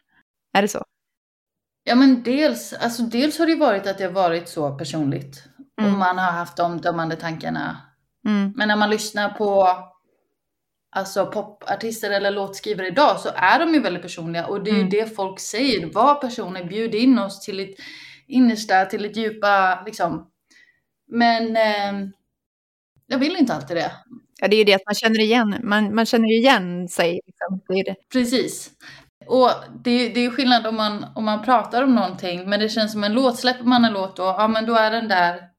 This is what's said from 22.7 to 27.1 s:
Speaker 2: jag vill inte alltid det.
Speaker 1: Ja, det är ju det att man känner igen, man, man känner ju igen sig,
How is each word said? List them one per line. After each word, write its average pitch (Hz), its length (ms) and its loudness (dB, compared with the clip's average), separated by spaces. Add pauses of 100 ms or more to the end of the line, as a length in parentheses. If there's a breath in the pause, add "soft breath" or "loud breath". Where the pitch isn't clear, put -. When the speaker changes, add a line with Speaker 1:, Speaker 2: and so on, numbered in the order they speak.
Speaker 2:
jag 254 120 -4
vill 320 180 -2
inte 247 180 2
alltid 151 220 -6
det. 151 160 -4 (480)
Speaker 1:
Ja, 190 80 0
det 208 80 6
är - 20 6
ju 214 60 6
det 196 100 6
att 196 120 0
man 208 80 -2
känner 220 260 0
igen, 220 420 2
man, 208 320 0
man 226 120 2
känner 226 220 2
ju 220 80 4
igen 180 520 2
sig, 175 380 -2